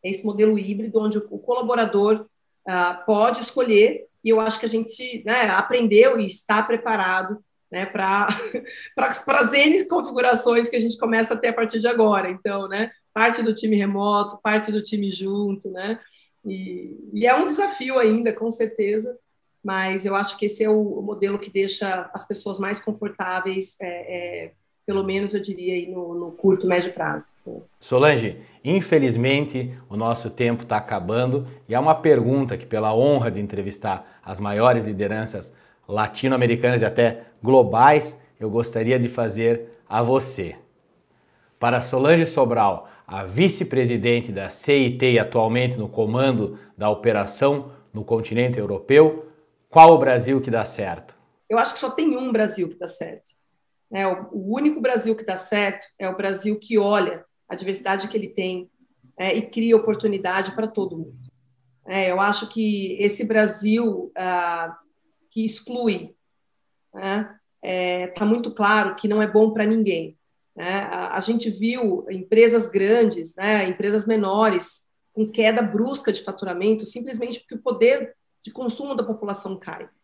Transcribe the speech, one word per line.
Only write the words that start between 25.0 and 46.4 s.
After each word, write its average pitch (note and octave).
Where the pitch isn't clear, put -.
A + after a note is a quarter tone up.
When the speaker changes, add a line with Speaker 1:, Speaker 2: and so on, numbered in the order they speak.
Speaker 1:
menos, G3
eu G3
diria, F3+
aí F3+
no, F3
no E3+
curto, F#3
médio F3+
prazo. D3+
Speaker 2:
Solange, B2+
infelizmente, C3+
o G2+
nosso A2+
tempo A#2
tá G#2+
acabando, A#2
e G#2+
há B2
uma D#3
pergunta C3+
que, -
pela A2
honra B2+
de G2
entrevistar G2+
as F#2+
maiores G#2+
lideranças G#2
latino-americanas A#2+
e A2
até A2+
globais, B2+
eu A2
gostaria A#2
de A#2+
fazer A2+
a A2
você. A#2
Para A#2+
Solange D3
Sobral, A2+
a G2
vice-presidente A#2+
da F#2+
C -
I B2
T B2+
e A#2
atualmente A#2
no G#2+
comando A2+